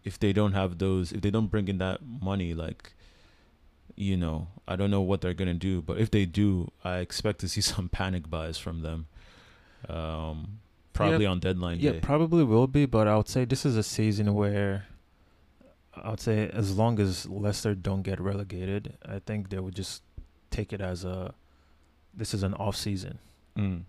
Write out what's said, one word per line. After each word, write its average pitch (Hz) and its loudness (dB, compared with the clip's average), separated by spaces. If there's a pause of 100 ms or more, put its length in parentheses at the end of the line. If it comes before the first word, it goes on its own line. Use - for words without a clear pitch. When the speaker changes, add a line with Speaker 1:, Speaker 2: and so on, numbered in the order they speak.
Speaker 1:
if - -8
they 101 4
don't 101 4
have 95 0
those, 95 2
if 98 -4
they 101 2
don't 110 2
bring 101 0
in 98 -2
that 92 -2
money, 95 -4
like, - -8 (1000)
you 98 0
know, 80 -2 (200)
I 92 -4
don't 101 0
know 98 2
what 95 0
they're 90 -2
gonna 90 -2
do, 90 -2
but - -4
if 110 2
they 101 4
do, 92 2 (120)
I 90 -2
expect 98 -4
to 92 -4
see 104 -2
<laughs> - 0
some 90 -4
panic 90 -2
buys 82 -6
from 82 -6
them, 80 -6 (840)
um, 80 -8 (340)
probably 107 4
Speaker 2:
Yeah, 95 2
Speaker 1:
on 90 2
deadline 90 0
Speaker 2:
yeah, 143 4
Speaker 1:
day. 82 -4
Speaker 2:
probably 160 4
will 120 6
be, 143 4
but 110 4
I 104 6
would 107 2
say 127 0
this 127 0
is 127 4
a 104 2
season 104 2
where 101 0 (1080)
I - -10
would 107 -6
say 107 2
as 98 2
long 113 4
as 92 2
Leicester 104 0
don't 95 -2
get 95 -4
relegated, 98 -4
I 101 -8
think 104 -6
they 95 -4
would 92 -6
just - -8 (460)
take - -4
it 98 -6
as 92 -4
a, 92 -6 (800)
this - -6
is 98 0
an 98 0
off 101 -2
season. 95 -6 (380)
Speaker 1:
Mm. 95 -2